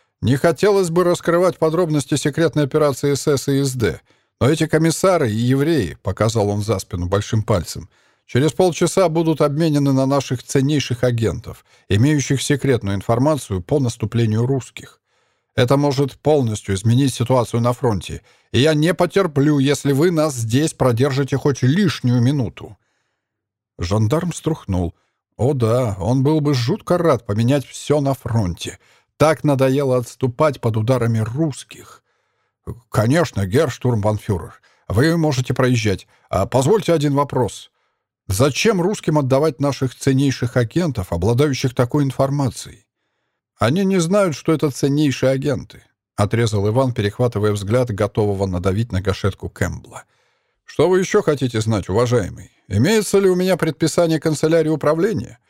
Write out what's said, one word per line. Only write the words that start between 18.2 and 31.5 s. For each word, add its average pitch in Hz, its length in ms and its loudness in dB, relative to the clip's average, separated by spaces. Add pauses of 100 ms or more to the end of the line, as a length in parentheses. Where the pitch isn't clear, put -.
и 104 80 2
я 156 140 4
не 156 200 2
потерплю, 151 640 2
если 139 340 0
вы 160 180 2
нас 156 220 0
здесь 127 400 0
продержите 131 640 0
хоть 139 240 -2
лишнюю 127 600 2
минуту". 123 560 -2 (1000)
Жандарм 110 560 -2
струхнул. 92 640 -4 (420)
О 127 160 0
да, 117 460 0
он 120 240 0
был 156 160 2
бы 147 140 0
жутко 147 440 -2
рад 165 280 2
поменять 120 400 0
всё - 340 -2
на 139 140 0
фронте. 107 640 -4 (380)
Так 151 260 2
надоело 135 540 2
отступать 131 640 -2
под 113 160 -2
ударами 117 420 0
русских. 131 840 -6 (840)